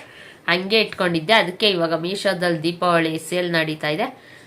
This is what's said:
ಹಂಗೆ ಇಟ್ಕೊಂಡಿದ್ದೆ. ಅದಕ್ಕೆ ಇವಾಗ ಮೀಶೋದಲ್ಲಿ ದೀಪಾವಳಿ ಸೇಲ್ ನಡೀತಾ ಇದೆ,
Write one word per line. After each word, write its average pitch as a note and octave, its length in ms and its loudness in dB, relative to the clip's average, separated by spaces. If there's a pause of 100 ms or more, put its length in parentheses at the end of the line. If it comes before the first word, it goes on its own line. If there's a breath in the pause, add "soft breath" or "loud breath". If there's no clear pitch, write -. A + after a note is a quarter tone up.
(480 loud breath)
ಹಂಗೆ F#3+ 320 2
ಇಟ್ಕೊಂಡಿದ್ದೆ. F3+ 520 0
ಅದಕ್ಕೆ G3+ 380 2
ಇವಾಗ E3 240 0
ಮೀಶೋದಲ್ಲಿ F3 680 -2
ದೀಪಾವಳಿ E3+ 560 0
ಸೇಲ್ F3 340 -2
ನಡೀತಾ D#3 360 -2
ಇದೆ, G#3 320 -4 (260 loud breath)